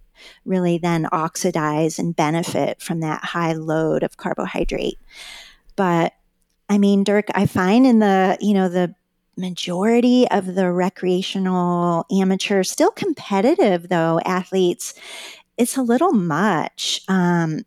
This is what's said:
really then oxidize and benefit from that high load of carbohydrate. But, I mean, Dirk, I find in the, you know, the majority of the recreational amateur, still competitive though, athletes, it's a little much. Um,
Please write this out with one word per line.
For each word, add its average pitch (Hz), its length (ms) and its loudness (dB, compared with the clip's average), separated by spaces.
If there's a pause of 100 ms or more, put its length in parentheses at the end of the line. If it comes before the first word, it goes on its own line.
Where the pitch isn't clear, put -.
(440)
really 180 340 0
then 165 340 -2
oxidize 160 840 -2
and 170 180 -4
benefit 160 640 -2
from 170 200 -6
that 156 240 -6
high 170 280 -4
load 160 500 -2
of - 140 -6
carbohydrate. - 840 -6 (760)
But, 175 360 0 (560)
I 202 100 2
mean, 202 260 2
Dirk, 202 300 0
I 190 120 2
find 208 400 2
in 233 120 6
the, 190 420 4
you 208 140 2
know, 190 140 2
the 175 260 -2 (420)
majority 220 920 2
of 185 240 0
the 185 160 2
recreational 180 1400 0
amateur, 190 520 2
still 302 280 0
competitive 226 1000 0
though, 165 360 2
athletes, 185 720 -2 (640)
it's - 180 0
a 269 60 -2
little 262 300 2
much. 175 960 -2
Um, 175 580 0